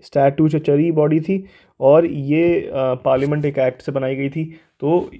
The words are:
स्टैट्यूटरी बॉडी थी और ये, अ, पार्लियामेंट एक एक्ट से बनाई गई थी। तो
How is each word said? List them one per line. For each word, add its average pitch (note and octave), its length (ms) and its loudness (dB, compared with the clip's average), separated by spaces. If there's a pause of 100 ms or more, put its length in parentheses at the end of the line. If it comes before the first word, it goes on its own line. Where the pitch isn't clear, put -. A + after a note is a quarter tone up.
स्टैट्यूटरी D3+ 880 0
बॉडी D3+ 280 2
थी F#3+ 240 -4 (360)
और D3 260 6
ये, D#3+ 540 0
अ, - 140 -10
पार्लियामेंट C3+ 720 -2
एक C#3+ 140 -2
एक्ट C3 240 -2
से C#3+ 100 -8
बनाई C3+ 240 -4
गई C#3 120 -6
थी। D#3+ 240 -8 (280)
तो D#3+ 400 -2